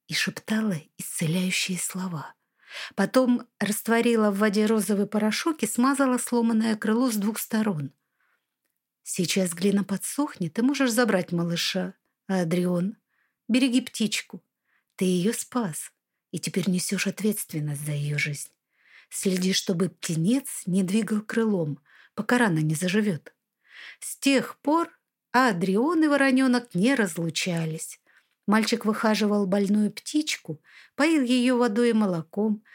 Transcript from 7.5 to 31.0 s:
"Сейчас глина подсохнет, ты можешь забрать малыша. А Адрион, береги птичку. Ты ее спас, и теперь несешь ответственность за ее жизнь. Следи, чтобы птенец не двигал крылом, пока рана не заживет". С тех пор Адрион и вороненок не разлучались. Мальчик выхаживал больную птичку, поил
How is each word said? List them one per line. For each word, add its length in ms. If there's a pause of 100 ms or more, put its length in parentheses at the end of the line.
"Сейчас 500
глина 300
подсохнет, 720
ты 100
можешь 280
забрать 400
малыша. 640 (340)
А 140
Адрион, 560 (500)
береги 340
птичку. 640 (520)
Ты 100
ее 280
спас, 580 (400)
и 80
теперь 300
несешь 380
ответственность 800
за 60
ее 260
жизнь. 320 (600)
Следи, 440
чтобы 360
птенец 760
не 180
двигал 380
крылом, 580 (360)
пока 220
рана 220
не 160
заживет". 580 (680)
С 180
тех 420
пор 300 (420)
Адрион 720
и 40
вороненок 640
не 220
разлучались. 1040 (460)
Мальчик 400
выхаживал 600
больную 460
птичку, 680 (340)
поил 280